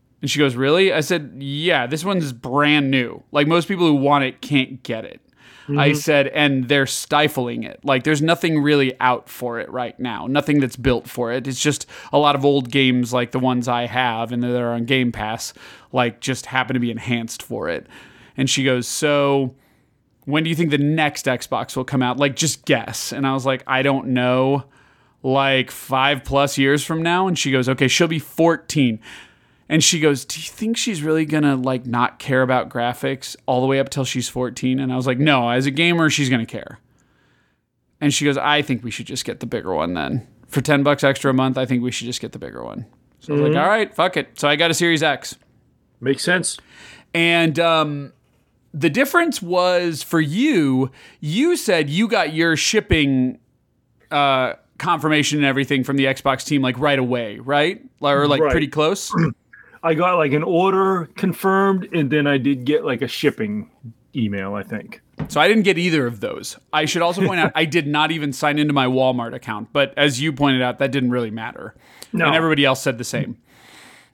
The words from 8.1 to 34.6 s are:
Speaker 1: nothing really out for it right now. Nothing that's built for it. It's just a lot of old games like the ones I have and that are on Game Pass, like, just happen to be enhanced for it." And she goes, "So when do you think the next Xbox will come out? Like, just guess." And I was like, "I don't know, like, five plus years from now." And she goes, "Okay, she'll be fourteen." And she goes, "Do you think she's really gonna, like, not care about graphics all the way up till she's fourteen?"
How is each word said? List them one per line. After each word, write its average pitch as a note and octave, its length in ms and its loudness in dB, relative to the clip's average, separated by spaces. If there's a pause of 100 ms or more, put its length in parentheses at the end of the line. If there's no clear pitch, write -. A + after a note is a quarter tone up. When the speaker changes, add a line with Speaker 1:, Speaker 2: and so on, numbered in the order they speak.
Speaker 1:
nothing E3 400 2
really C#3 380 2
out B2+ 280 0
for A#2+ 300 -8
it G2+ 100 -8
right B2 300 -8
now. A#2+ 300 -6
Nothing D3 320 2
that's C3 160 -2
built B2 320 0
for A#2+ 240 -4
it. B2+ 160 -4
It's B2+ 120 -8
just - 260 -2 (260)
a C#3+ 60 4
lot C#3+ 180 4
of C3+ 80 -2
old C#3 260 2
games B2 420 2
like B2 200 -2
the C3 80 -2
ones B2 260 0
I A#2+ 200 -2
have A#2 440 -2
and B2 140 -2
that B2 160 0
are A#2+ 140 -2
on A#2 100 -4
Game B2+ 260 0
Pass, A2 420 -8 (400)
like, A#2+ 280 -2
just - 260 -6
happen C3 280 -2
to B2 60 0
be A#2+ 120 -2
enhanced A#2 500 -6
for G#2 260 -8
it." D#2+ 200 -6 (480)
And C3 120 0
she C3+ 140 0
goes, B2+ 240 0
"So C#3 680 0 (680)
when D3+ 200 0
do D#3+ 60 -2
you D#3+ 60 0
think E3 140 0
the D3 80 2
next D3 480 0
Xbox B2 500 -4
will B2+ 80 -4
come C3 180 -2
out? B2 140 0
Like, C#3 200 0
just - 280 -4
guess." A2+ 480 -2
And C3+ 140 -4
I C3+ 80 0
was C3 100 -4
like, C3 220 -2
"I C3 160 0
don't C3+ 260 0
know, B2+ 580 0 (580)
like, C3+ 480 2
five C3+ 500 0
plus C#3 340 0
years C#3 280 2
from D#3+ 180 -4
now." F3 240 2
And F3+ 100 0
she - 140 -2
goes, C3 180 2
"Okay, C3 200 2
she'll E3+ 180 2
be D#3+ 140 -4
fourteen." D3+ 800 0 (680)
And D#3+ 140 2
she - 160 2
goes, D3 260 2
"Do - 140 -10
you D#3+ 80 -12
think A3+ 300 -4
she's F#3 260 -4
really D#3+ 220 0
gonna, D3 320 2
like, B2+ 300 -4
not A#2+ 340 -2
care C3 220 2
about B2+ 260 0
graphics B2 640 -4 (120)
all B2+ 140 0
the C3 60 0
way C3+ 140 2
up C#3 80 -2
till C3+ 160 -4
she's B2 240 -4
fourteen?" B2+ 500 -4